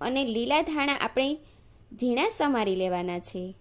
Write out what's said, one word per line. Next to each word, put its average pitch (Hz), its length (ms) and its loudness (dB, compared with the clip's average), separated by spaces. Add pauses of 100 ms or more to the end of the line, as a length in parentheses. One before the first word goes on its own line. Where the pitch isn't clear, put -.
અને 262 220 0
લીલા 247 380 2
ધાણા 302 320 0
આપણે 269 440 0 (640)
ઝીણા 254 380 2
સમારી 233 380 2
લેવાના 180 440 -2
છે. 180 240 -8 (180)